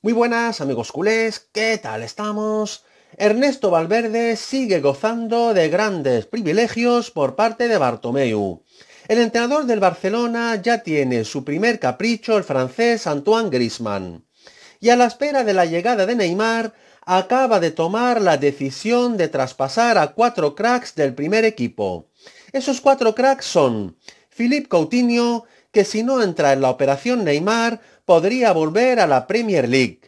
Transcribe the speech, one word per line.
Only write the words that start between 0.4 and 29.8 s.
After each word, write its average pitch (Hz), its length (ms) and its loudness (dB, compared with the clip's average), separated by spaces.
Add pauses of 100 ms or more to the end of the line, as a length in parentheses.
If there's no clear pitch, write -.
amigos 135 320 -4
culés, 220 600 -2
¿qué 220 240 -2
tal 117 280 -10
estamos? 214 800 -6 (320)
Ernesto 233 560 2
Valverde 220 640 0
sigue 233 420 -2
gozando 226 760 0
de 165 160 4
grandes 156 560 0
privilegios 233 840 0
por 135 240 -2
parte 226 320 0
de 220 120 2
Bartomeu. 117 840 -2 (460)
El 220 100 2
entrenador 240 480 0
del 226 140 0
Barcelona 233 840 -2
ya 233 220 0
tiene 131 400 0
su - 180 -8
primer 214 380 -2
capricho, 220 560 -2
el 190 80 0
francés 170 640 -2
Antoine 180 420 0
Griezmann. 104 760 -4 (540)
Y 220 120 2
a 240 60 6
la 247 100 4
espera 277 360 -2
de 214 120 0
la 185 100 4
llegada 185 420 0
de 233 80 -2
Neymar, 220 600 -2 (300)
acaba 208 540 2
de 165 140 0
tomar 220 500 0
la 170 140 4
decisión 143 800 -2
de 175 100 0
traspasar 165 720 0
a 151 140 2
cuatro 226 420 0
cracks 240 400 -2
del 143 180 0
primer 175 320 0
equipo. 110 640 -4 (460)
Esos 269 280 -4
cuatro 262 360 2
cracks 269 300 0
son 113 500 0 (320)
Philippe 277 400 -2
Coutinho, 233 760 0 (280)
que 208 120 4
si 214 200 -4
no 254 180 0
entra 160 300 2
en 135 80 2
la 131 100 2
operación 139 540 -2
Neymar, 220 560 0 (280)
podría 202 440 4
volver 202 480 2
a 180 60 4
la 131 200 2
Premier 190 420 0
League. 123 400 0